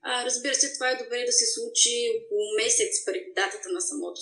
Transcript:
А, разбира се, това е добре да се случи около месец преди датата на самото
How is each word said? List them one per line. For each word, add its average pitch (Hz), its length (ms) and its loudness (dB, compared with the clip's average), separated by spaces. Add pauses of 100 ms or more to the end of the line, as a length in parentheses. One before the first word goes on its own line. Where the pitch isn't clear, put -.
А, 247 220 0
разбира 254 300 0
се, - 200 4
това 254 160 0
е 254 120 0
добре 240 240 -4
да 247 60 0
се 240 220 4
случи 466 400 2 (240)
около 208 280 -2 (140)
месец - 460 2
преди 185 300 -4
датата - 400 -2
на 165 40 -4
самото 175 420 -6